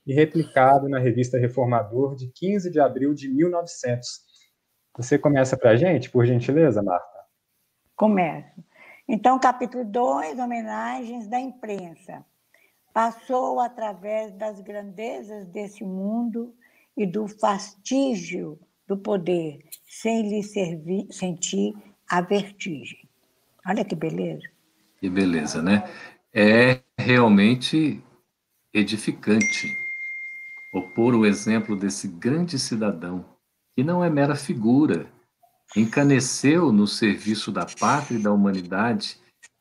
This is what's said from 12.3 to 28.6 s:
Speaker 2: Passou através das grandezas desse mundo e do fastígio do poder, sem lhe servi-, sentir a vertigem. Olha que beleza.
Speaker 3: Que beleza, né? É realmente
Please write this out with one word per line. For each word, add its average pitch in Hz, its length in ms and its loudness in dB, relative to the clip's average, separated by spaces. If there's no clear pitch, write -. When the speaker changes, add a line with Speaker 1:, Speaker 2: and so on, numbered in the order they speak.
Speaker 2:
Passou 254 680 -2
através 214 760 -6
das 202 280 -10
grandezas 208 840 -12
desse 202 380 -12
mundo 220 720 -4
e 208 80 0
do 208 220 -4
fastígio 196 1300 -4
do 196 80 -2
poder, 175 680 -4
sem 226 420 -2
lhe 208 140 -2
servi-, 180 680 -4
sentir 196 640 -4
a 180 140 0
vertigem. - 880 -6
Olha 202 180 -2
que 196 120 -4
beleza. 160 480 -6
Speaker 3:
Que 95 100 -4
beleza, 85 500 0
né? 101 300 2
É 117 500 4
realmente 123 1040 4